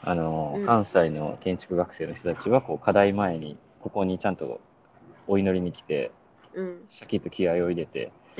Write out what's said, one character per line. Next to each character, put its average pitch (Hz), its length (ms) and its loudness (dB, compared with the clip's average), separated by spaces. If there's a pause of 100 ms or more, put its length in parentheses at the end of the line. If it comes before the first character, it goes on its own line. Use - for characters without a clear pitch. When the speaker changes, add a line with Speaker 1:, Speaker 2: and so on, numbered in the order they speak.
Speaker 1:
あ 90 120 -2
の、 80 420 -2
Speaker 2:
う 202 60 -4
ん。 - 20 -4
Speaker 1:
関 110 200 4
西 85 240 4
の 76 320 -6
建 92 160 -2
築 - 180 -8
学 87 200 -2
生 80 120 -6
の 82 60 -10
人 85 200 -4
た - 80 -8
ち - 80 -4
は、 127 120 4
こ 82 140 -6
う、 71 40 -8
課 101 140 2
題 101 180 8
前 95 280 0
に、 76 180 -10 (240)
こ - 100 -8
こ 101 120 0
に 92 140 0
ち - 80 -10
ゃ 101 60 2
ん 92 40 -4
と 62 260 -8 (640)
お 98 100 4
祈 95 220 4
り - 20 0
に 87 100 -4
来 - 120 -18
て、 69 280 -2 (440)
Speaker 2:
う 190 80 -6
ん。 180 260 -12
Speaker 1:
シ - 140 -20
ャ - 40 -20
キ 107 100 -4
ッ - 20 -2
と - 100 -8
気 92 180 -2
合 87 160 2
を 87 60 0
入 87 60 -2
れ 82 100 -4
て - 260 -8 (280)